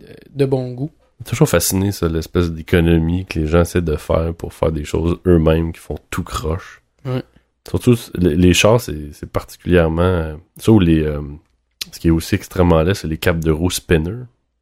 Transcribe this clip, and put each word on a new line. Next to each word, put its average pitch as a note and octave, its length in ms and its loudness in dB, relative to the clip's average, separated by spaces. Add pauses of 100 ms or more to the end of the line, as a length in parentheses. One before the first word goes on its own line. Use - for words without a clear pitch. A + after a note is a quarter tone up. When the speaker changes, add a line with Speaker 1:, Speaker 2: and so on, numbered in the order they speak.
Speaker 1:
de, - 80 -20 (260)
de C3+ 100 0
bon B2+ 280 -2
goût. C3 180 -8 (280)
Speaker 2:
C'est - 120 -12
toujours - 180 4
fasciné, F#2+ 440 0
ça, E2+ 160 -2
l'espèce E2+ 420 -2
d'économie E2 760 2
que - 120 -6
les D#2 80 -2
gens E2 140 4
essaient F2 220 0
de D#2+ 140 -2
faire E2 380 -2
pour - 200 -12
faire - 180 -2
des D2 120 -6
choses E2+ 420 -2
eux-mêmes E2 460 2
qui - 80 -14
font D#2 180 -12 (120)
tout F2 140 -6
croche. - 580 -8 (220)
Speaker 1:
Ouais. B2+ 180 -6 (460)
Speaker 2:
Surtout, A#2+ 260 2
c-, - 220 -10
les, F2 180 2
les F2+ 200 6
chars, A2+ 260 4
c'est, D2+ 320 -12
c'est - 180 -16
particulièrement, E2+ 720 0
euh, E2 320 -2 (220)
ça - 160 2
ou A2 80 2
les, E2 220 2
euh, D2 180 -4 (720)
ce - 80 -20
qui E2+ 80 0
est - 20 4
aussi E2 240 0
extrêmement F2 480 2
laid, F#2 120 0
c'est - 120 -10
les D#2 120 -6
capes E2+ 260 0
de D#2+ 80 0
roue E2 180 -2
spinner. F2+ 540 -2 (380)